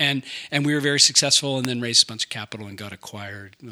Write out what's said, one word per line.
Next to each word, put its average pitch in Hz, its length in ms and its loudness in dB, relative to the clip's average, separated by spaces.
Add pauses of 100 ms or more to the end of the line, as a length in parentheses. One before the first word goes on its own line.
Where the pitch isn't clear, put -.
And, 139 240 0 (260)
and 143 160 2
we 147 80 4
were 147 60 0
very 143 200 4
successful, 139 580 4
and 127 80 -2
then 120 140 -2
raised 117 220 4
a - 40 2
bunch 113 180 -6
of - 60 -10
capital 107 360 -10
and 98 100 -14
got 101 160 -10
acquired 101 640 -14 (160)